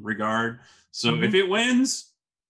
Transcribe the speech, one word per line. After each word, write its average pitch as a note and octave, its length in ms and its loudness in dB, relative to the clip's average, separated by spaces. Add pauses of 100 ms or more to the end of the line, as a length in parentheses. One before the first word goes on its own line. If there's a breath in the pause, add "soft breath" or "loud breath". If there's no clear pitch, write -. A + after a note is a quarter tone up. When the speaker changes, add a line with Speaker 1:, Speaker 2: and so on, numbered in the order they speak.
Speaker 1:
regard. A2 580 -4 (300 soft breath)
So A#2 220 0
Speaker 2:
Mm-hmm. D#3+ 120 0
Speaker 1:
if G#3 100 2
it F#3+ 140 2
wins, B3 640 0 (380)